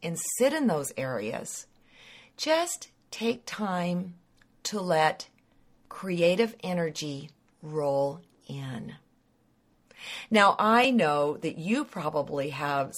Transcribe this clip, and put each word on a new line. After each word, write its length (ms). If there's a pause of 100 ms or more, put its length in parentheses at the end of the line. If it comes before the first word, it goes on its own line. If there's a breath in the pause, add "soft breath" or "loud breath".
and 160 (200)
sit 160
in 140
those 280
areas. 720 (720 loud breath)
Just 500 (220)
take 360
time 720 (480)
to 180
let 480 (580)
creative 720
energy 680 (320)
roll 580 (280)
in. 480 (1300 loud breath)
Now, 300
I 320
know 460
that 200
you 280
probably 640
have 480